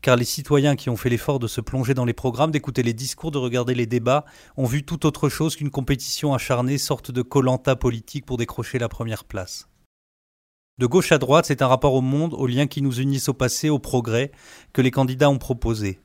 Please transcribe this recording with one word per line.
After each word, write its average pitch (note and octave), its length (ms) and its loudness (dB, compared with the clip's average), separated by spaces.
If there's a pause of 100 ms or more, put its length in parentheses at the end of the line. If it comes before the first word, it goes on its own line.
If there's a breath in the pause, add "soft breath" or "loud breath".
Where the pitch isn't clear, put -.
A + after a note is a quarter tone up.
car B2+ 140 6
les A#2+ 80 0
citoyens C#3+ 500 2
qui - 160 -4
ont A#2 60 -2
fait B2 140 0
l'effort C3 280 0
de A#2+ 80 -4
se - 140 -6
plonger C3 340 -2
dans B2 100 0
les A#2+ 80 0
programmes, C3 380 0
d'écouter C#3 320 -2
les A#2 100 2
discours, C3 380 -8
de C#3+ 80 -4
regarder B2 380 0
les A#2+ 100 0
débats, B2 380 0 (320 loud breath)
ont C3 100 0
vu C#3+ 180 -2
tout D#3+ 220 -4
autre D3 220 0
chose D#3+ 260 -2
qu'une C#3+ 160 -6
compétition C#3 640 -2
acharnée, B2+ 440 0
sorte - 340 -4
de B2 100 -2
Koh-Lanta B2+ 540 2
politique A#2+ 500 -4
pour B2+ 100 -4
décrocher A#2 440 -4
la A#2 80 -2
première A2+ 340 -8
place. - 460 -12 (1120)
De B2 80 2
gauche F3 260 4
à D3+ 60 6
droite, C#3 280 4
c'est C#3 160 0
un C3 60 4
rapport B2+ 260 4
au C3 60 4
monde, C#3+ 340 0
aux C3 140 -2
liens C3+ 180 2
qui C#3 160 -4
nous B2+ 160 0
unissent C3+ 300 0
au C3 60 0
passé, C3 340 0
au D3 100 2
progrès, A#2+ 540 -2 (400 loud breath)
que C3+ 100 2
les B2+ 80 4
candidats C3 400 2
ont C#3 80 2
proposé. A2 680 -2